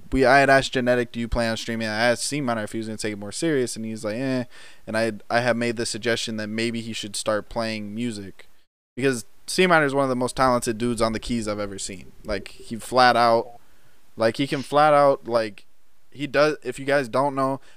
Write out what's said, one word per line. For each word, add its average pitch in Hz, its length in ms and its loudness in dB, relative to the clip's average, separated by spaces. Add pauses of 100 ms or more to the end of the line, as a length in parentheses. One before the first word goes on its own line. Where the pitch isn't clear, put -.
(120)
we, 131 120 4
I 131 140 8
had 135 100 6
asked 135 260 4
Genetic, 123 360 2
"Do 117 80 -8
you 117 80 -4
plan 113 260 -2
on 110 40 -2
streaming?" 113 320 -4
I 110 220 2
asked 117 120 0
C 147 180 -4
Minor 117 220 -2
if 107 80 -8
he 117 80 -6
was 110 80 -4
gonna 110 120 -8
take 107 160 -4
it 101 40 -8
more 101 140 -8
serious, 143 420 0
and 113 100 -8
he's 110 200 -8
like, 104 100 -2
"Eh." 131 300 -2 (420)
And 110 100 -4
I, 113 180 0 (140)
I 117 120 4
had 120 160 2
made 120 200 -2
the 117 80 -4
suggestion 113 520 -2
that 107 100 -6
maybe 113 360 -4
he 113 100 -10
should 104 240 -8
start 104 320 -2
playing 107 480 -6
music, 104 500 -8 (480)
because 127 300 0 (240)
C 185 180 4
Minor 160 200 6
is 135 80 -2
one 139 100 2
of 135 40 0
the 127 60 0
most 123 220 -2
talented 123 420 2
dudes 117 240 0
on 113 120 2
the 107 40 -4
keys 113 300 -4
I've 104 100 -4
ever 98 220 -6
seen. - 320 -10 (120)
Like, 104 240 -4
he - 280 -12
flat 120 400 6
out, 117 420 4 (580)
like, 113 200 2
he 139 100 0
can 143 160 -4
flat 147 320 4
out, 143 320 4
like, 113 380 -2 (480)
he 139 160 -8
does, 147 340 2
if 123 160 -6
you 139 60 -10
guys 135 240 0
don't 135 260 0
know, 135 260 -2 (160)